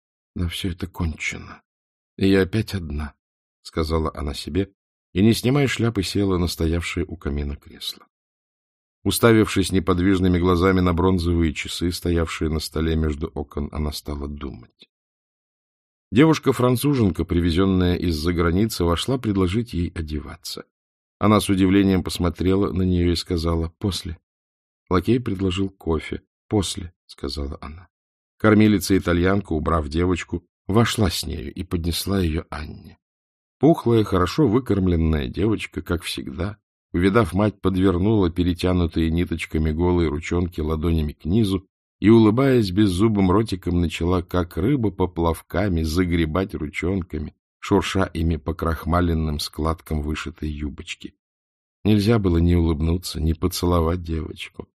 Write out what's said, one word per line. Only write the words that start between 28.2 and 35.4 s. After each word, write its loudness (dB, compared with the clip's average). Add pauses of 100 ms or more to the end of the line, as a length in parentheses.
Кормилица-итальянка, 4
убрав -2
девочку, -2 (200)
вошла 2
с -4
нею -8
и -8
поднесла -2
ее -2
Анне. -14 (600)
Пухлая, 4
хорошо 0
выкормленная 0
девочка, -4